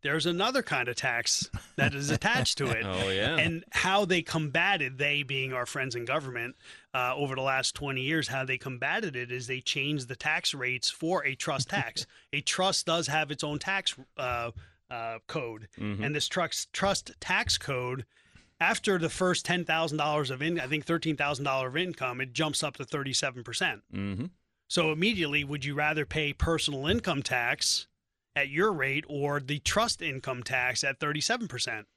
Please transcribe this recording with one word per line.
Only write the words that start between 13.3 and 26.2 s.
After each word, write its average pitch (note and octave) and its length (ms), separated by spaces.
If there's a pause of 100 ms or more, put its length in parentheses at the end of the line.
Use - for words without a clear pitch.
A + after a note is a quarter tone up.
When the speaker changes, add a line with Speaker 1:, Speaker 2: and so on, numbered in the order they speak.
Speaker 1:
its D3 140
own D3 140
tax, F#3+ 360 (220)
uh, A#2+ 360 (380)
uh, A2+ 360
code. A2+ 420 (100)
Speaker 2:
Mm-hmm. G#2 240
Speaker 1:
And D3 120
this D3 140
trust, - 440
trust - 480
tax G3+ 380
code, B2+ 480 (540)
after F3+ 380
the D#3+ 100
first F3+ 360
ten F3 200
thousand D#3+ 340
dollars D3+ 320
of C3 120
in-, E3+ 180
I C3 60
think D3 180
thirteen D#3+ 320
thousand C#3+ 280
dollars C3+ 240
of C3 80
income, C3+ 440
it B2+ 120
jumps D3 300
up C#3+ 140
to C#3 80
thirty-seven C3+ 600
percent. B2 380 (120)
Speaker 2:
Mm-hmm. G2 320 (420)
Speaker 1:
So D#3+ 240
immediately, D#3 520
would C#3 200
you C#3+ 100
rather D3+ 320
pay D3 260